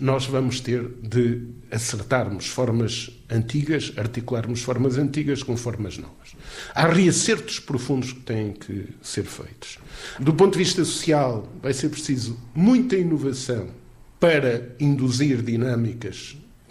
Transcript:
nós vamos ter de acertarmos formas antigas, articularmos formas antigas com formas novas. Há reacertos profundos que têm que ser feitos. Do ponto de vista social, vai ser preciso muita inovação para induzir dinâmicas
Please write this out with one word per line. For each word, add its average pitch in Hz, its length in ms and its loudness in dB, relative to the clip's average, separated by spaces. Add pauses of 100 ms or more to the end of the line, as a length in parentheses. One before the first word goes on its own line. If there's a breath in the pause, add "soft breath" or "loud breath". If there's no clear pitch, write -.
nós 131 260 2
vamos 131 320 0
ter 120 260 -2 (160)
de 120 420 2 (280)
acertarmos 110 800 -2
formas 113 480 0 (340)
antigas, 143 640 0
articularmos 113 640 -4
formas 127 360 2
antigas 143 460 0
com 120 120 -2
formas 104 420 -6
novas. - 360 -18 (400 loud breath)
Há 151 140 4
reacertos 180 720 4
profundos 127 520 -2
que - 80 -14
têm 107 320 -2
que 101 360 -8 (140)
ser - 220 -4
feitos. - 540 -14 (400 loud breath)
Do 135 140 2
ponto 185 220 6
de 156 40 -2
vista 180 260 2
social, 135 640 0 (140)
vai 135 100 0
ser 156 180 0
preciso 117 460 -4 (180)
muita 202 420 6
inovação 135 720 0 (500)
para 135 640 2
induzir 131 640 2
dinâmicas 117 920 -2 (340)